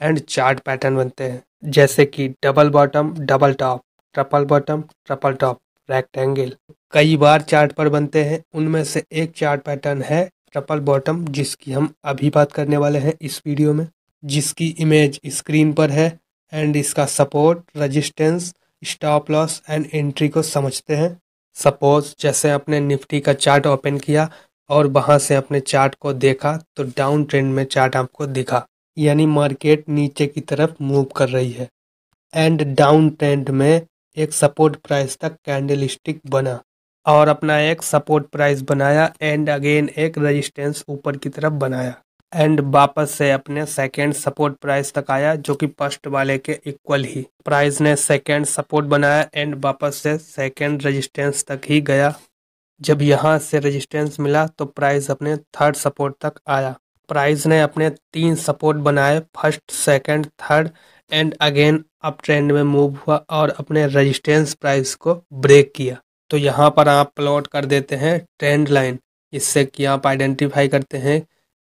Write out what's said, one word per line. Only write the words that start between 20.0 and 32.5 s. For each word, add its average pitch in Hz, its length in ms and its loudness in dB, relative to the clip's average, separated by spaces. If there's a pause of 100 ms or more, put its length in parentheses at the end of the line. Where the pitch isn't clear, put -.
को 160 120 -2
समझते 147 540 -4
हैं। 175 240 -2 (360)
सपोज 143 640 2
जैसे 147 300 0
आपने 147 300 -2
निफ्टी 143 400 -2
का 143 160 2
चार्ट 143 320 2
ओपन 139 300 -2
किया 151 320 0 (400)
और 147 200 4
वहां 143 300 4
से 143 160 0
अपने 135 260 -2
चार्ट 135 340 0
को 143 200 -6
देखा 135 400 0 (200)
तो 143 80 -6 (140)
डाउन 143 280 0
ट्रेंड 135 280 0
में 135 120 0
चार्ट 131 300 0
आपको 131 320 -6
दिखा, 127 380 -4 (320)
यानी 151 280 4
मार्केट 151 640 0
नीचे 147 380 -2
की 143 160 -8
तरफ 156 380 -2
मूव 139 220 0 (120)
कर 135 140 0
रही 127 220 -2
है 120 180 -12 (640)
and 160 300 2 (140)